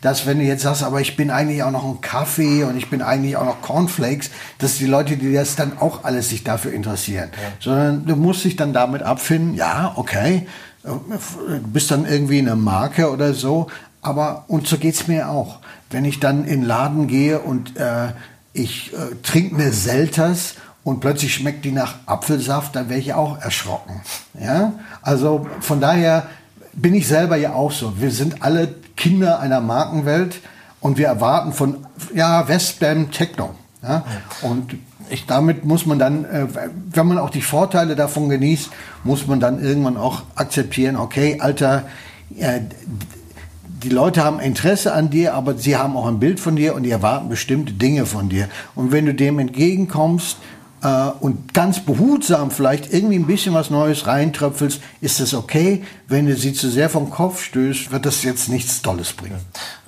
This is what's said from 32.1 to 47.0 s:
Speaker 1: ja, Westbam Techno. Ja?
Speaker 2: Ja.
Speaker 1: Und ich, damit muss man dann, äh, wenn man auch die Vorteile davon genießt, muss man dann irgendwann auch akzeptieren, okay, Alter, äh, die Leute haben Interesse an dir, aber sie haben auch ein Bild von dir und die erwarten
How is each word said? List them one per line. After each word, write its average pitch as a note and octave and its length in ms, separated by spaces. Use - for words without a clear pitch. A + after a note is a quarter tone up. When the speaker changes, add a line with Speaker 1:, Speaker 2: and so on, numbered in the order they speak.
Speaker 1:
ja, E3 320
Westbam D#3 640
Techno. D#3+ 400
Ja? A#2+ 80
Speaker 2:
Ja. D#3 120
Speaker 1:
Und B2 280
ich, - 160
damit D3 380
muss E3 220
man D3 120
dann, D3 260
äh, C#3 220
wenn E3 160
man F3+ 100
auch - 120
die C#3 120
Vorteile E3 540
davon D3 320
genießt, C#3+ 420
muss C#3 220
man C3+ 140
dann B2+ 220
irgendwann C3+ 340
auch A#2 260
akzeptieren, C3 600
okay, C#3+ 440
Alter, C#3 420
äh, B2 220
die B2+ 80
Leute D#3 340
haben D3+ 160
Interesse D#3+ 540
an D#3 160
dir, D#3 240
aber C3 200
sie B2 220
haben C3+ 200
auch A#2 100
ein A2+ 120
Bild D#3 220
von D#3+ 160
dir D3+ 180
und C3 100
die A#2+ 60
erwarten A2+ 380